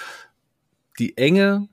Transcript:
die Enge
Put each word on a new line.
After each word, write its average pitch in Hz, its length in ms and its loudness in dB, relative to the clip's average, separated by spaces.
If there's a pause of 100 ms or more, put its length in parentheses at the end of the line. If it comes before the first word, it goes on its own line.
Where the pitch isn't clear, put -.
(1000)
die - 160 -4
Enge 196 560 2